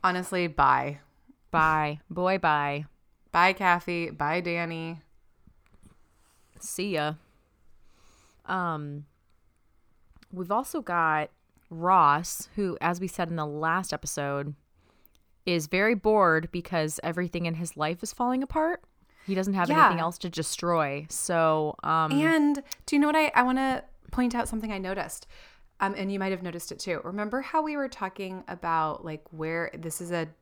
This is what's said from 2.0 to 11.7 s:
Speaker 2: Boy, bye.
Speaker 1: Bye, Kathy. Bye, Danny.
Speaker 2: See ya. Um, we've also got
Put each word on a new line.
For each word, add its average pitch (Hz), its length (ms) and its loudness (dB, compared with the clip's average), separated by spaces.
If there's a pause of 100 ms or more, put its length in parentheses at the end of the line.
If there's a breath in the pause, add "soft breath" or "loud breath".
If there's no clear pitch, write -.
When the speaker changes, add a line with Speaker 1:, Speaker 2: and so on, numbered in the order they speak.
Speaker 2:
Boy, 180 300 0
bye. 147 460 0 (480)
Speaker 1:
Bye, 175 200 6
Kathy. 175 580 0
Bye, 156 300 -2
Danny. 165 600 -4 (1600)
Speaker 2:
See 196 340 -6
ya. 151 200 0 (1300 soft breath)
Um, 151 580 -4 (1300)
we've 180 200 -6
also 262 280 -2
got 160 500 0 (400)